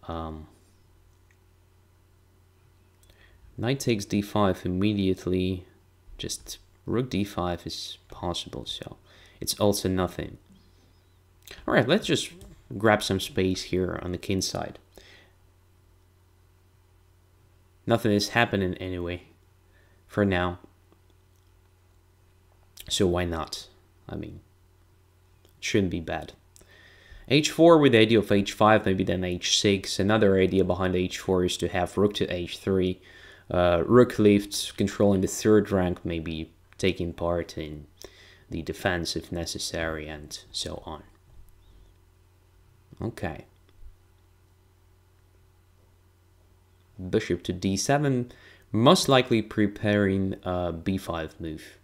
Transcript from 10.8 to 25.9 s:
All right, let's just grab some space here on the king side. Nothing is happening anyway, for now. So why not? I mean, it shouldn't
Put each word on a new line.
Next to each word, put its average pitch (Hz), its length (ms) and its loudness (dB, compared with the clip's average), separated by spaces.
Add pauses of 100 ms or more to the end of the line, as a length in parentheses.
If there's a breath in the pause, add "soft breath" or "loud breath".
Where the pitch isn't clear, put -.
All - 60 -2
right, 127 160 4
let's 196 180 0
just - 240 -2 (460)
grab 107 260 4
some 95 160 -2
space 92 440 -2
here 90 400 -4
on 90 100 -8
the 87 60 -8
king 95 240 -4
side. - 360 -6 (3000 soft breath)
Nothing 117 260 2
is 101 180 0
happening 98 440 0
anyway, 90 500 -8 (840 soft breath)
for 104 180 0
now. 90 340 0 (2250)
So - 180 0
why 87 180 0
not? 82 440 -8 (400)
I - 80 -12
mean, 80 240 -14 (1160)
it - 60 -20
shouldn't 98 260 0